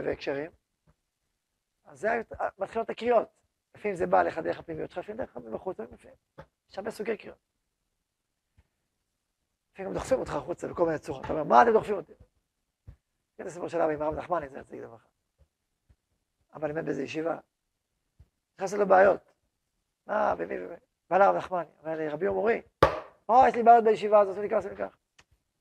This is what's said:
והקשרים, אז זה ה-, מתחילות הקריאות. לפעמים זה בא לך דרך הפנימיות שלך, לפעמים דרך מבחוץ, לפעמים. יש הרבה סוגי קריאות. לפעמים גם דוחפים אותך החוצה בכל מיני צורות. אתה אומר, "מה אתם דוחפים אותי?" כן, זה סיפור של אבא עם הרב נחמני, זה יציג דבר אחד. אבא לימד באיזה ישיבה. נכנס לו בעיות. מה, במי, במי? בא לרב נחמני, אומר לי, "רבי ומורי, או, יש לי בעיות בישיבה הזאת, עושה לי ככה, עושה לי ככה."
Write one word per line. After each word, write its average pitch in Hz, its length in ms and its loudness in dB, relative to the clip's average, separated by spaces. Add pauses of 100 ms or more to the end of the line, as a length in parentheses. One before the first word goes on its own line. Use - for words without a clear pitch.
והקשרים, 147 460 -6 (1300)
אז 139 160 -20
זה 190 120 -2
ה-, 208 460 -4
מתחילות 220 320 -6
הקריאות. 226 380 2 (480)
לפעמים 208 200 -6
זה 180 120 -2
בא 180 160 4
לך 170 140 -2
דרך 165 220 -4
הפנימיות 156 300 -10
שלך, - 80 -12
לפעמים 208 200 -12
דרך - 200 -10
מבחוץ, 214 420 -10
לפעמים. - 380 -18 (520)
יש - 80 -16
הרבה 208 140 -8
סוגי 208 260 -6
קריאות. - 380 -20 (2250)
לפעמים 196 160 -10
גם 175 60 -6
דוחפים - 220 -2
אותך 151 140 -8
החוצה 151 340 -8
בכל 139 180 0
מיני 156 140 -2
צורות. 135 260 -12
אתה - 80 -6
אומר, 156 100 -4
"מה 208 180 6
אתם 233 120 6
דוחפים 208 220 0
אותי?" 165 180 -12 (1200)
כן, 214 60 -14
זה 196 60 -10
סיפור 165 180 -10
של 165 140 -2
אבא 160 100 2
עם 151 100 -4
הרב 156 140 -2
נחמני, 151 340 -4
זה 139 100 -16
יציג 123 220 -16
דבר 117 140 -16
אחד. - 140 -20 (1500)
אבא 151 120 -6
לימד 156 180 -4
באיזה 151 180 -4
ישיבה. 156 340 -4 (1160)
נכנס 190 180 -6
לו 202 140 0
בעיות. 190 340 6 (840)
מה, 202 300 0
במי, 180 220 -8
במי? 180 180 -12 (340)
בא 170 80 2
לרב 190 180 6
נחמני, 165 340 -6 (100)
אומר 160 160 -8
לי, 156 140 -4
"רבי 156 180 -4
ומורי, 196 340 0 (680)
או, 214 60 6 (120)
יש 226 80 2
לי 240 80 0
בעיות 233 200 10
בישיבה 208 360 4
הזאת, 202 100 4
עושה 190 120 -8
לי 202 80 -6
ככה, 214 80 0
עושה 190 120 -4
לי 202 60 -16
ככה." 196 220 -10 (640)